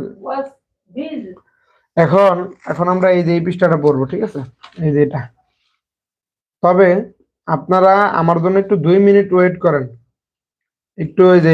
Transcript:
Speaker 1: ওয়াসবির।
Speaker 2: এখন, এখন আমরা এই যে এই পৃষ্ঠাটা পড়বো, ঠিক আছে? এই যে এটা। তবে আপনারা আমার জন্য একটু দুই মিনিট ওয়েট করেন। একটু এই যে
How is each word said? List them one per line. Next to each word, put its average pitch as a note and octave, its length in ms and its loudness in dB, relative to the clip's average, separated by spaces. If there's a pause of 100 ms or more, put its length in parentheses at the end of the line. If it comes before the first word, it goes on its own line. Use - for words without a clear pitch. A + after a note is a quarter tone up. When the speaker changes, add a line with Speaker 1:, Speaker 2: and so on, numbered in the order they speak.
(200)
Speaker 1:
ওয়াসবির। C4 1120 -14 (640)
Speaker 2:
এখন, F3+ 560 0 (140)
এখন E3 220 -4
আমরা F#3 220 0
এই F3+ 120 2
যে E3+ 120 0
এই E3+ 60 0
পৃষ্ঠাটা F3 360 0
পড়বো, C#3+ 300 0
ঠিক F3 160 -8
আছে? D3 180 -8 (440)
এই D3+ 80 0
যে D3 100 2
এটা। C3 260 -4 (1300)
তবে F3+ 500 2 (340)
আপনারা F#3 580 2
আমার E3+ 380 0
জন্য F#3+ 160 0
একটু G3 180 0
দুই E3+ 220 2
মিনিট G3 340 4
ওয়েট F3+ 280 0
করেন। C#3+ 280 -2 (1080)
একটু F3+ 360 -2
এই F3+ 80 4
যে D#3+ 140 2